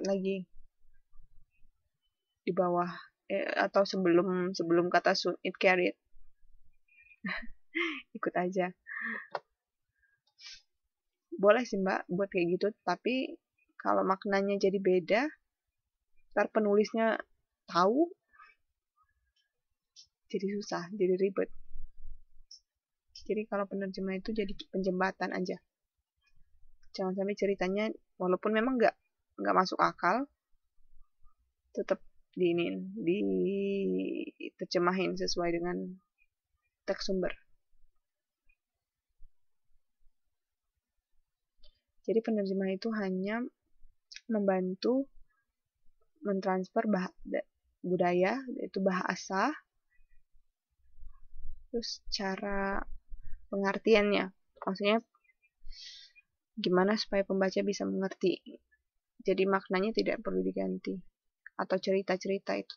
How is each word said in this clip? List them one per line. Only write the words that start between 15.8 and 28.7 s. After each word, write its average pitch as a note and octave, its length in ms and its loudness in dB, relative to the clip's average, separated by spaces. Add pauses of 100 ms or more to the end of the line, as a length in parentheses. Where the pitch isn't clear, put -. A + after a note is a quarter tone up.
ntar G#3 220 2
penulisnya G#3+ 640 2 (480)
tahu, A3+ 480 2 (2250)
jadi G3 240 -4
susah, F3 400 -6
jadi F#3 240 2
ribet. F#3+ 320 -2 (1800)
Jadi G#3+ 240 -2
kalau G3+ 160 -2
penerjemah F#3+ 560 -6
itu - 80 -6
jadi G#3 240 -4 (160)
penjembatan F#3+ 640 -2
aja. F#3 240 -4 (1400)
Jangan F#3+ 160 -2
sampai G3 240 -2
ceritanya, G3 560 0 (240)
walaupun F#3 400 0
memang A#3+ 240 2